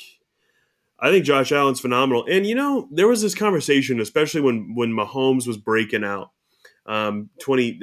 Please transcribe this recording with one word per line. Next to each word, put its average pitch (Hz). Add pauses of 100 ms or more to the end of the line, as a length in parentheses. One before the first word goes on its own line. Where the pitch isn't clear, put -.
(1000)
I 131
think 180
Josh 135
Allen's 139
phenomenal. 127
And, 190
you 220
know, 277
there 175
was 233
this 208
conversation, 139
especially 151
when, 113
when 117
Mahomes 131
was 117
breaking 110
out, 101 (540)
um, 107 (120)
twenty, 127